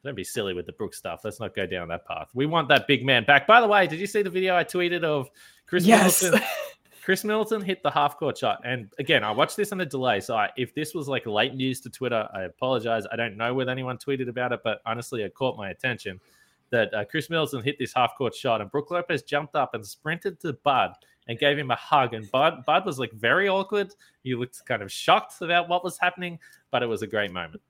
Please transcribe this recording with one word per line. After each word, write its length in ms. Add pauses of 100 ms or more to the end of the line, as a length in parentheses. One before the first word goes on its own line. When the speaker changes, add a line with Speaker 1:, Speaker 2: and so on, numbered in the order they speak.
Speaker 1:
Don't 120
be 80
silly 300
with 120
the 60
Brook 220
stuff. 280
Let's 160
not 160
go 120
down 220
that 180
path. 280
We 120
want 220
that 200
big 160
man 200
back. 220
By 140
the 80
way, 180
did 140
you 80
see 140
the 80
video 260
I 80
tweeted 400
of 260 (360)
Chris 180
Speaker 2:
Yes. 380
Speaker 1:
Middleton? 260 (260)
<laughs> 300
Chris 200
Middleton 380
hit 220
the 60
half-court 480
shot. 260
And 240 (100)
again, 240
I 80
watched 260
this 160
on 80
a 60
delay. 340
So 160
I, 200
if 180
this 200
was, 140
like, 180
late 280
news 260
to 100
Twitter, 420
I 100
apologize. 680
I 40
don't 200
know 180
whether 180
anyone 260
tweeted 300
about 240
it, 100
but 240
honestly, 360
it 120
caught 220
my 140
attention 500 (500)
that, 240
uh, 100
Chris 240
Middleton 340
hit 160
this 140
half-court 440
shot, 240
and 100
Brook 220
Lopez 300
jumped 340
up 180
and 100
sprinted 560
to 120
Bud 400 (340)
and 140
gave 180
him 140
a 40
hug. 380
And 160
Bud, 360
Bud 200
was, 140
like, 120
very 360
awkward. 460 (280)
He 140
looked 300
kind 160
of 100
shocked 500
about 260
what 140
was 160
happening, 400 (320)
but 140
it 20
was 160
a 60
great 240
moment. 380